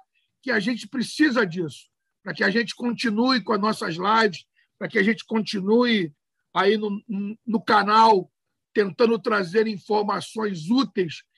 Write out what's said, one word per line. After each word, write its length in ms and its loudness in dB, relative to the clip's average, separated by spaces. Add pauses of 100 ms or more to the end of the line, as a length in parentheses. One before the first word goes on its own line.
(420)
que 80 -10
a 100 0
gente 280 -4
precisa 580 0
disso, 440 -8 (340)
pra 100 -10
que 100 -2
a 60 2
gente 240 -2
continue 720 -2
com 80 -4
as 80 0
nossas 360 -4
lives, 500 0 (340)
pra 80 -10
que 100 -4
a 60 2
gente 220 0
continue 880 0 (400)
aí 240 2
no, 260 -6 (420)
no 160 -2
canal 720 4 (420)
tentando 460 2
trazer 480 0
informações 1040 -4
úteis 540 0 (140)